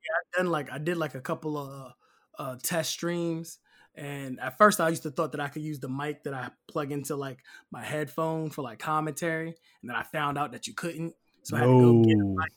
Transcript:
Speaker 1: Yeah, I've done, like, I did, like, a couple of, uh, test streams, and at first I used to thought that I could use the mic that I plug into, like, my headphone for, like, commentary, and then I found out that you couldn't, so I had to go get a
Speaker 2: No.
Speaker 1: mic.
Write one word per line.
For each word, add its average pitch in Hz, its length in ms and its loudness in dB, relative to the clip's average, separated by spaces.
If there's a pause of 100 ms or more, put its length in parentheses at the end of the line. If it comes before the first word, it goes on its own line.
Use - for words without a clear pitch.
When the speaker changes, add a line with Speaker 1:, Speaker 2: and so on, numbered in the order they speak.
Speaker 1:
Yeah, 156 160 -8
I've - 180 -14
done, 180 140 2
like, 143 200 -2
I 127 60 -8
did, 165 200 -2
like, 156 180 -4
a 131 60 -8
couple 151 360 -6
of, 135 360 -12 (440)
uh, 131 240 -8
test 165 300 -2
streams, 170 680 -4 (380)
and 139 440 -10
at 131 180 -8
first 208 220 6
I 165 100 4
used 165 140 -2
to 151 80 -6
thought 151 200 -2
that 147 100 -6
I 143 60 -4
could 151 160 -8
use 151 160 -6
the 131 100 -10
mic 143 360 -6
that 139 100 -6
I 127 160 -10 (160)
plug 143 240 -4
into, 147 240 -4
like, 135 280 -8 (280)
my 120 120 -12
headphone 160 680 -4
for, 151 100 -8
like, 117 160 -8
commentary, 160 800 -4 (260)
and 120 80 -14
then 120 60 -6
I 113 80 -4
found 143 340 -2
out 143 140 -2
that 123 160 -12
you - 80 -10
couldn't, 165 400 -6 (280)
so - 120 -6
I 117 60 2
had 117 40 6
to 123 60 8 (100)
go 117 220 10
get 110 100 8
a 107 40 6
Speaker 2:
No. 101 180 2
Speaker 1:
mic. - 220 -4